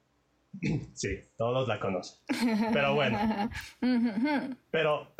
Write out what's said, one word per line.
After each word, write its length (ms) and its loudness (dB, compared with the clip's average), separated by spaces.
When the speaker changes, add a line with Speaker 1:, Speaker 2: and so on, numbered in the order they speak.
Speaker 1:
<clears throat> 320 -4
Sí, 160 -4
todos 300 0
la 120 -2
conocen. 380 -4
Pero 220 4
bueno. 240 2
Speaker 2:
<laughs> 640 -2
Ujú. 760 0
Speaker 1:
Pero, 480 0